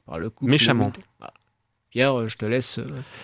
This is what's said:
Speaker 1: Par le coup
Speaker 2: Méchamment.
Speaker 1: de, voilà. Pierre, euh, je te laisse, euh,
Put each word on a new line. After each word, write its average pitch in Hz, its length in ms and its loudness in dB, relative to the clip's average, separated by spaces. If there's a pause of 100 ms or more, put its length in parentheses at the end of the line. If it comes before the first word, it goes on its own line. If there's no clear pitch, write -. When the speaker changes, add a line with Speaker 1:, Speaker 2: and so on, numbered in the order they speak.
Speaker 1:
Par 82 140 -8
le 90 100 -4
coup - 160 -8
Speaker 2:
Méchamment. 127 440 4
Speaker 1:
de, - 100 -10 (180)
voilà. - 160 -18 (560)
Pierre, 131 300 2
euh, 113 80 -2
je 107 100 -10
te 107 80 -6
laisse, 120 320 -2
euh, - 80 -6 (380)